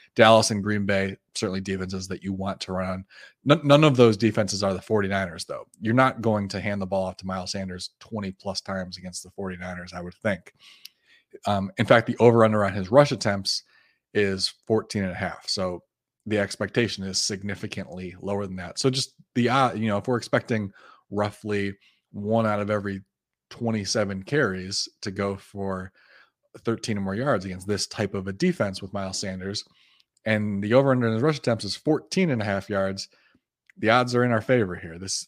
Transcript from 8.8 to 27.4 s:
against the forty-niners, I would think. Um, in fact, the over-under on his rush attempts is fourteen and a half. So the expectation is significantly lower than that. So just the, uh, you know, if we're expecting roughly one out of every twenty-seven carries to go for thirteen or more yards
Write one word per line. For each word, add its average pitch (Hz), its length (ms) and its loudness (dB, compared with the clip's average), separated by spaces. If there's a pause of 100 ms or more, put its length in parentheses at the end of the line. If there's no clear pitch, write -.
against 90 240 -14
the 92 80 -20
forty-niners, 90 640 -10
I 90 80 -10
would 87 200 -14
think. 98 300 -4 (960)
Um, 98 320 0
in 113 80 2
fact, 117 200 6
the 120 120 -4
over-under 113 440 6
on 98 120 0
his 95 160 -6
rush 143 200 6
attempts 101 520 -2 (500)
is 98 400 0 (140)
fourteen 107 380 0
and 92 80 -4
a 90 40 -8
half. 90 320 -8
So 90 340 -4 (440)
the 104 120 0
expectation 101 640 -2
is 95 120 -6
significantly 95 1040 -6
lower 101 260 -4
than 92 100 -10
that. 87 220 -10
So 135 120 2
just 131 240 -6 (200)
the, 120 140 2
uh, 127 240 4
you 110 160 -2
know, 101 80 2
if 101 100 -4
we're 123 120 0
expecting 110 560 -2 (380)
roughly 101 640 -4 (380)
one 110 340 0
out 104 140 0
of 101 100 -4
every 98 320 -4 (460)
twenty-seven 101 760 -2
carries 95 640 -2 (140)
to 104 80 -6
go 101 240 -2
for 95 560 -8 (680)
thirteen 113 380 -4
or 98 40 -4
more 98 160 -4
yards 120 280 0